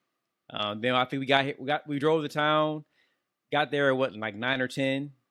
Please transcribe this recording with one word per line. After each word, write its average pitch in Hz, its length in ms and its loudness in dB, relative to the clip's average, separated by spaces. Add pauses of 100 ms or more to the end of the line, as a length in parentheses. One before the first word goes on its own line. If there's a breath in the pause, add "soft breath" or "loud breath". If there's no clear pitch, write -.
(480)
Uh, 104 260 -4
then 120 200 0
I 127 120 4
think 139 140 -4
we 135 60 -6
got 135 180 4
hit, 139 160 -6
we 131 60 -10
got, 147 220 -2
we 143 100 -2
drove 156 240 2
the 147 60 -4
town, 151 560 0 (680)
got 143 180 0
there 143 200 2
at 131 60 4
what, 127 180 0
like 107 200 -6
nine 127 260 -2
or 127 80 -2
ten, 139 440 -2 (180)